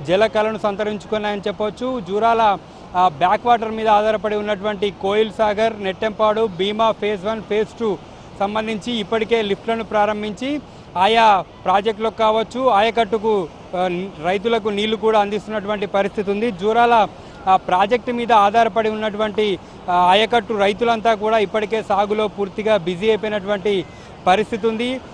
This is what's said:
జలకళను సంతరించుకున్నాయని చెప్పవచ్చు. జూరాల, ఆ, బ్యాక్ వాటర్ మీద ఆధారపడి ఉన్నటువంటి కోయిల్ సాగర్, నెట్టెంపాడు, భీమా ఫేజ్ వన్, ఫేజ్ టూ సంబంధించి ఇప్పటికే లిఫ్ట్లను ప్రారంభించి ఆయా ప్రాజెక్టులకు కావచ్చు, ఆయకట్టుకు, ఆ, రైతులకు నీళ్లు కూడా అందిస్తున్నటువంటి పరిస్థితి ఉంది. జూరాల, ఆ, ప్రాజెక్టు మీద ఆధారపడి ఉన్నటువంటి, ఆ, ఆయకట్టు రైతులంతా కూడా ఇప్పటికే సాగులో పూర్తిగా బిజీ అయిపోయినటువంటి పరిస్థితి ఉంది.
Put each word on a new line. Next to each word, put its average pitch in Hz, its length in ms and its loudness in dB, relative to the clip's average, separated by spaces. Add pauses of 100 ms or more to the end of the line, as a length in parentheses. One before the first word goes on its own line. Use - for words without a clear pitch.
జలకళను 214 500 2
సంతరించుకున్నాయని 208 880 -4
చెప్పవచ్చు. 214 520 -4
జూరాల, 208 580 2 (380)
ఆ, 180 120 4
బ్యాక్ 180 380 0
వాటర్ 226 260 2
మీద 220 160 -4
ఆధారపడి 214 480 2
ఉన్నటువంటి 208 640 -2
కోయిల్ 208 360 0
సాగర్, 214 460 0
నెట్టెంపాడు, 214 640 0
భీమా 208 440 0
ఫేజ్ 202 340 -4
వన్, 220 160 -4
ఫేజ్ 208 280 -2 (100)
టూ 214 180 -2 (420)
సంబంధించి 220 540 -4
ఇప్పటికే 226 480 0
లిఫ్ట్లను 220 420 -2
ప్రారంభించి 214 760 -2 (360)
ఆయా 208 460 4 (220)
ప్రాజెక్టులకు 208 520 0
కావచ్చు, 226 500 0
ఆయకట్టుకు, 214 800 2 (280)
ఆ, 180 320 -2 (160)
రైతులకు 208 460 0
నీళ్లు 214 260 -2
కూడా 220 240 2
అందిస్తున్నటువంటి 208 640 -4
పరిస్థితి 196 460 -2
ఉంది. 214 200 -2
జూరాల, 220 560 4 (400)
ఆ, 190 80 6
ప్రాజెక్టు 202 560 0
మీద 240 200 -2
ఆధారపడి 220 580 4
ఉన్నటువంటి, 214 680 -2 (300)
ఆ, 180 40 0
ఆయకట్టు 202 600 4
రైతులంతా 220 600 2
కూడా 214 240 0
ఇప్పటికే 214 460 -2
సాగులో 208 440 0
పూర్తిగా 202 500 -2
బిజీ 180 320 -2
అయిపోయినటువంటి 208 760 0 (420)
పరిస్థితి 208 400 2
ఉంది. 240 340 -4 (120)